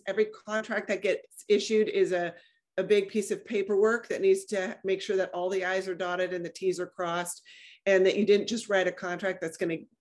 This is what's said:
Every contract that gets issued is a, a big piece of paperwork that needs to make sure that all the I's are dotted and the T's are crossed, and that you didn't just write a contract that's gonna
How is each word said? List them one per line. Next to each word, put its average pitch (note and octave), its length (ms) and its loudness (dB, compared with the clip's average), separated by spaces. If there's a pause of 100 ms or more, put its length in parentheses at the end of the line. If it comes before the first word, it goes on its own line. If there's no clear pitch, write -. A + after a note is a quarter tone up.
Every G#3 180 2 (220)
contract G#3+ 400 -4
that F#3+ 160 -2
gets - 440 -4
issued G#3 400 4
is F#3 260 2
a, F3 200 -2 (440)
a F#3+ 60 0
big G3 260 2
piece G#3 200 -2
of - 160 -6
paperwork G#3+ 640 0
that F3+ 140 -4
needs F#3+ 240 4
to G3 380 -4
make F#3+ 200 -2
sure G3 140 -2
that F#3 180 0
all F3+ 160 -2
the F#3 140 -2
I's F#3 220 -2
are F#3 60 -4
dotted F3+ 400 -2
and F3 100 -6
the E3+ 60 -8
T's F3 300 -4
are F3 80 -6
crossed, F3 560 -6 (420)
and F#3+ 180 6
that F#3+ 140 4
you G#3 80 2
didn't G3+ 220 4
just A3+ 220 -6
write F#3 180 2
a F3+ 40 0
contract F3+ 480 -6
that's E3 180 -8
gonna E3+ 200 -2 (240)